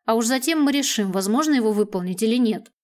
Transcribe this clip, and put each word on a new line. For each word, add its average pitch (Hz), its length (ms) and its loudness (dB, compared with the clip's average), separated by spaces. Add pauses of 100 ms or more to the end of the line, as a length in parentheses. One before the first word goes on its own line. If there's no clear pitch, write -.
а 226 80 2
уж 226 120 2
затем 262 360 0
мы 277 100 2
решим, 226 400 -2
возможно 220 420 0
его 220 180 2
выполнить 190 500 -2
или 220 140 2
нет». 226 360 -2 (120)